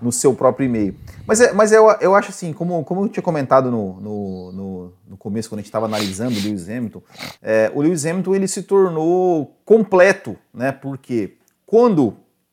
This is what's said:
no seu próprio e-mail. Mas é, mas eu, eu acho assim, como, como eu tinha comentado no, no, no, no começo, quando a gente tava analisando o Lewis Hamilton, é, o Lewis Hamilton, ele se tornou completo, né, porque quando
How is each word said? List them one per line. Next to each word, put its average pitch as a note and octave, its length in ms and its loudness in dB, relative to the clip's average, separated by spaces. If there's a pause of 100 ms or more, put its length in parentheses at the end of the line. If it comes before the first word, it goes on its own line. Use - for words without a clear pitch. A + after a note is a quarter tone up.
no A#2+ 100 -4
seu B2+ 240 2
próprio C3 300 0
e-mail. G#2+ 320 -2 (300)
Mas A3 160 2
é, A3+ 100 4
mas G#3 180 2
eu, A3 140 8 (160)
eu F3+ 140 4
acho G3+ 160 0
assim, E3+ 240 -10
como, F3 300 -4
como F#3 200 -4
eu - 60 -2
tinha G3 120 -8
comentado C3+ 480 0
no, G2 300 -6
no, G2 520 -10
no, F#2 400 -12 (160)
no G2+ 100 -20
começo, A2 320 -8
quando G#2+ 80 -10
a G#2 40 -10
gente - 80 -20
tava A2 140 -4
analisando G#2+ 540 -4
o G2 40 -4
Lewis G2 280 -6
Hamilton, A2+ 320 -10 (400)
é, A2 320 2
o C#3+ 80 -2
Lewis D#3 240 0
Hamilton, F3+ 280 -2
ele G3 140 0
se F#3+ 140 -8
tornou F3 1000 0
completo, F#3+ 760 4 (160)
né, B2+ 180 -4
porque B2+ 640 -8 (300)
quando G3 500 2 (360)